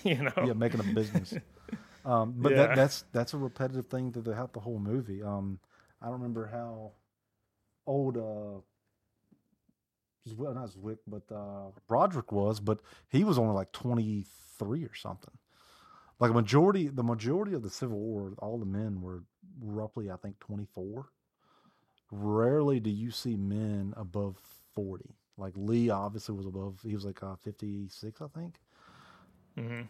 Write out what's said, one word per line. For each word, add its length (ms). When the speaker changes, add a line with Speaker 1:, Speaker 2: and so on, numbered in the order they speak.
Speaker 1:
You 180
know? 100
Speaker 2:
Yeah, 60
making 280
a 40
business. 440
Speaker 1:
<laughs> 60
Speaker 2:
Um, 320
but 180
that, 140
Speaker 1:
Yeah. 80
Speaker 2:
that's, 360
that's 220
a 20
repetitive 520
thing 240
throughout 400
the 80
whole 180
movie. 460
Um, 340
I 40
don't 160
remember 260
how 460
old, 320
uh, 440
Zwi-, 260
not 160
Zwick, 360
but, 160
uh, 360
Broderick 460
was, 280
but 200
he 160
was 140
only, 160
like, 180
twenty-three 1120
or 100
something. 400
Like, 120
a 40
majority, 540
the 140
majority 520
of 80
the 80
Civil 280
War, 400
all 200
the 80
men 360
were 200
roughly, 500
I 60
think, 240
twenty-four. 680
Rarely 720
do 100
you 200
see 260
men 600
above 400
forty. 400
Like, 200
Lee 340
obviously 440
was 120
above, 380
he 100
was, 100
like, 180
uh, 140
fifty-six, 840
I 80
think. 260
Speaker 1:
Mm-hmm. 320